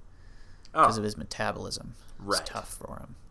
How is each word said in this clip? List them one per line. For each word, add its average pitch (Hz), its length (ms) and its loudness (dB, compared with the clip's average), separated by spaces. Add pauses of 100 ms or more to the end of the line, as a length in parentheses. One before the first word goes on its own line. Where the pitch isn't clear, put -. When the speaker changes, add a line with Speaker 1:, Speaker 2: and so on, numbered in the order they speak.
(760)
Speaker 1:
Oh. 156 100 10
Speaker 2:
'cause 113 140 8
of 104 60 2
his 101 120 2
metabolism. - 760 -2 (240)
Speaker 1:
Right. 98 220 2
Speaker 2:
It's - 100 -6
tough - 240 -4
for - 240 -8
him. - 160 -10 (160)